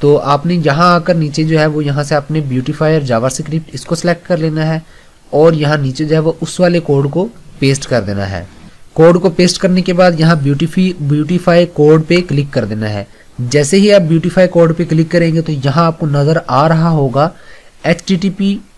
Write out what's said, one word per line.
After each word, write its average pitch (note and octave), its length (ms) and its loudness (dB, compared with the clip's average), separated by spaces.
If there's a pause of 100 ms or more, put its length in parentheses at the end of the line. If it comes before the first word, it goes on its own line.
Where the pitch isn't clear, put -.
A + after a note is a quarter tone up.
तो D3 160 4
आपने C#3+ 380 0
यहाँ E3+ 400 2
आकर E3+ 220 0
नीचे D#3 280 -2
जो D#3+ 140 0
है D3+ 80 2
वो D3+ 160 -2
यहाँ C#3+ 220 -2
से C#3+ 100 -4
आपने D3+ 260 -2
Beautifier D3+ 640 -2
जावास्क्रिप्ट C3 720 -4
इसको C#3 200 -6
select E3+ 320 -4
कर F3 120 -2
लेना D#3 260 -2
है D#3+ 180 -4 (500)
और D#3+ 220 4
यहाँ D3 240 0
नीचे C3+ 260 -4
जो D3+ 100 -2
है D#3+ 60 2
वो D#3+ 220 -2
उस - 180 -8
वाले F3 200 2
code C#3 300 0
को E3+ 140 -2 (360)
paste C3+ 260 0
कर A#2+ 140 0
देना G2 240 -6
है। F#2 240 -8 (460)
code E3+ 240 6
को F3 120 0
paste F3+ 300 0
करने F#3 220 0
के F#3 100 -2
बाद F3 280 2
यहाँ D#3+ 220 2
ब्यूटीफी-, D#3+ 600 -2
Beautify E3+ 640 0
code D#3+ 380 2
पे F3 160 0
click C#3+ 300 -4
कर B2 140 -2
देना G#2+ 220 -6
है। G#2 220 -8 (320)
जैसे C#3 360 0
ही G3+ 140 4
आप G3+ 120 6
Beautify E3 440 2
code E3+ 280 2
पे E3+ 100 -4
click D#3+ 260 0
करेंगे E3 320 0
तो D#3+ 100 -4
यहाँ C#3+ 340 0
आपको E3 200 -4
नज़र C#3+ 440 0
आ C3 160 2
रहा E3 220 2
होगा D3 440 0 (540)
एचटीटीपी F#3+ 680 -2 (240)